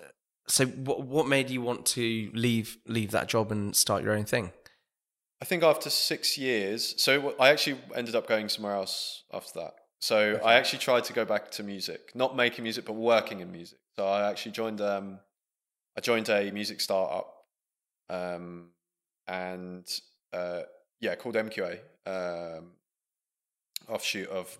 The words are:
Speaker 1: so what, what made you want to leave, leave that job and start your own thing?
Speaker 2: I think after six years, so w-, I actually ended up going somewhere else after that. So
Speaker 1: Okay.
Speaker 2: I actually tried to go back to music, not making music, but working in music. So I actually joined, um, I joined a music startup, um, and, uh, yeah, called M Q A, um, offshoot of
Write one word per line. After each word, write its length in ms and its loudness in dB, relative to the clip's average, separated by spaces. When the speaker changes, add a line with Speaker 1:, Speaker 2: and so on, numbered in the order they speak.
Speaker 1:
so 200 4
what, 360 -4
what 240 2
made 220 4
you 120 -2
want 260 -2
to 460 0
leave, 440 0
leave 240 0
that 160 2
job 240 2
and 240 -2
start 260 4
your 120 0
own 100 0
thing? 300 -2
Speaker 2:
I 40 -10
think 160 0
after 280 6
six 480 0
years, 640 0
so 160 6
w-, 200 -2
I 120 10
actually 320 4
ended 200 -4
up 120 0
going 200 2
somewhere 280 -4
else 580 -6
after 260 -10
that. 140 -10
So 180 2
Speaker 1:
Okay. 280 2
Speaker 2:
I 80 10
actually 260 6
tried 260 4
to 80 -8
go 120 0
back 260 -2
to 120 -8
music, 520 -10
not 180 0
making 300 0
music, 220 -6
but 80 -6
working 480 2
in 100 -12
music. 280 -16
So 100 0
I 220 2
actually 240 -6
joined, 260 -4
um, 400 -2
I 20 -6
joined 300 0
a 220 2
music 280 -6
startup, 640 -2
um, 600 -8
and, 580 -8
uh, 300 -6
yeah, 160 -2
called 200 -8
M 140 0
Q 160 -4
A, 460 -10
um, 640 -8
offshoot 400 -4
of 300 -6